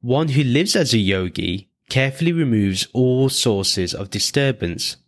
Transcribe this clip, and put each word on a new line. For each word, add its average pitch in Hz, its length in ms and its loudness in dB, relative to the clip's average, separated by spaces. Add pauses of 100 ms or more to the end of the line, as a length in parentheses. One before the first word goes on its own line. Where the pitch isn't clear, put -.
One 139 280 0
who 139 140 2
lives 135 320 2
as 147 200 2
a - 20 4
yogi 92 720 -2 (200)
carefully 135 440 0
removes 110 580 0
all 127 380 2
sources 98 640 0
of 98 160 -8
disturbance - 880 -2 (100)